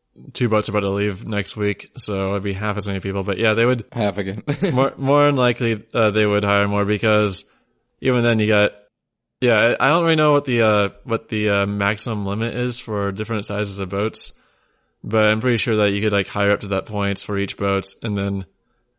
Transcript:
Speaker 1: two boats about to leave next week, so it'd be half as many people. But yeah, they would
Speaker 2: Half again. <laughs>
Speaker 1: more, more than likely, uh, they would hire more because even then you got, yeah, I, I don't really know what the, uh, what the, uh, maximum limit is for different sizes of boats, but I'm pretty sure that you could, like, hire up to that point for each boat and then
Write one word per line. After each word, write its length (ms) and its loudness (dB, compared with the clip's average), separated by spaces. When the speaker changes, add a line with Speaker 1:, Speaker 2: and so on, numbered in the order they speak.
Speaker 1:
two 160 0
boats 200 0
about 120 0
to 100 0
leave 360 -2
next 300 -6
week, 400 -4
so 340 -4
it'd 120 -4
be 120 -4
half 220 -4
as 100 -6
many 140 -4
people. 220 -4
But 160 -4
yeah, 160 2
they 100 2
would 280 0
Speaker 2:
Half 260 -2
again. 240 -6
<laughs> 140 -2
Speaker 1:
more, 240 2
more 300 4
than 100 2
likely, 480 0
uh, 160 4
they 160 2
would 180 2
hire 220 2
more 180 0
because 600 0
even 240 2
then 140 4
you 100 2
got, 240 4
yeah, 380 4
I, 80 2
I 40 4
don't 140 2
really 120 2
know 160 4
what 120 2
the, 180 2
uh, 260 4
what 240 -4
the, 220 -2
uh, 160 0
maximum 600 -2
limit 300 -4
is 240 -4
for 320 -2
different 340 -6
sizes 320 -4
of 120 -6
boats, 420 -4
but 240 2
I'm 120 2
pretty 180 0
sure 180 0
that 160 2
you 80 -2
could, 120 0
like, 140 0
hire 260 0
up 80 0
to 80 -10
that 180 -2
point 340 -4
for 180 -6
each 180 -4
boat 300 -2
and 140 -4
then 280 -4